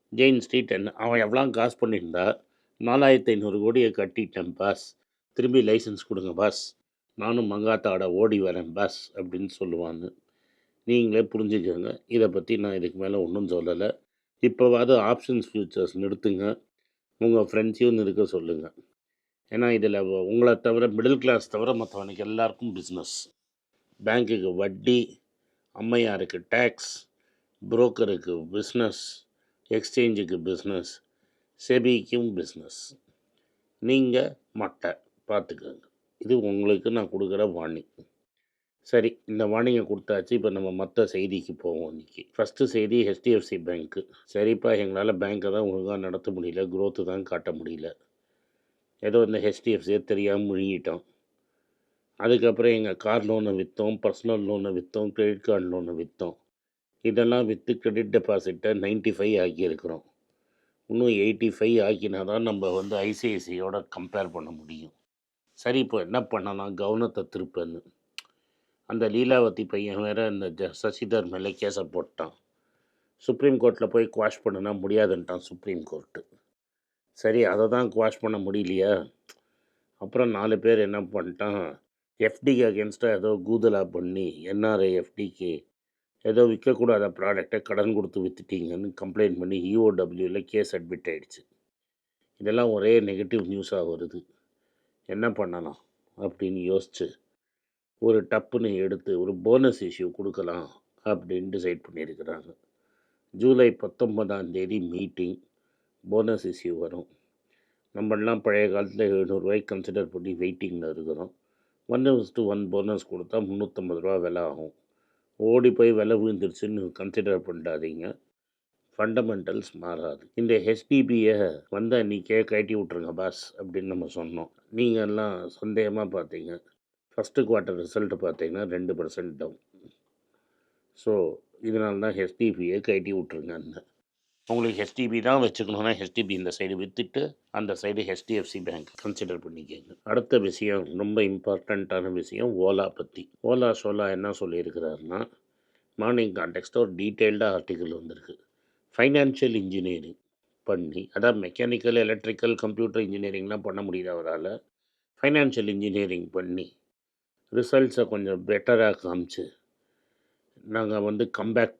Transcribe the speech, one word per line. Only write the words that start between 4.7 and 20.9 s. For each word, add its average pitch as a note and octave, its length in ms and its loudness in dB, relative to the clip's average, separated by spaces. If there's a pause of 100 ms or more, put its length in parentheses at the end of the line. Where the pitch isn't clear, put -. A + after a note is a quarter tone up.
திரும்பி B2 340 4
லைசன்ஸ் G#2+ 420 0
கொடுங்க F#2 240 -6
பாஸ், F#2+ 440 -2 (380)
நானும் A2 360 -2
மங்காத்தாட G#2 540 0
ஓடி G2 380 2
வரேன் F2 300 -2
பாஸ் F#2+ 420 -4
அப்படின்னு F#2 340 -6 (100)
சொல்லுவான்னு E2+ 560 -6 (720)
நீங்களே A#2 380 4
புரிஞ்சுக்கோங்க. G2+ 840 -2
இதை A2+ 220 4
பத்தி F#2+ 280 0
நான் G2+ 180 -2
இதுக்கு F2+ 240 -4
மேல G2 220 -2
ஒண்ணும் F2+ 280 -2
சொல்லல. F2 560 -2 (420)
இப்பவாவது B2 520 6
ஆப்ஷன்ஸ் A#2+ 440 2 (100)
ஃபியூச்சர்ஸ் F#2+ 420 -2
நிறுத்துங்க, G2 680 -2 (580)
உங்க A2+ 220 6
ஃப்ரெண்ட்ஸையும் A2 520 2
நிறுத்த G2+ 320 2
சொல்லுங்க. E2 480 -4 (800)
ஏன்னா A#2+ 180 2
இதுல G#2 300 2
உ-, F#2+ 280 -2
உங்களை A#2 340 4
தவிர, A#2 280 2
மிடில் A#2 300 2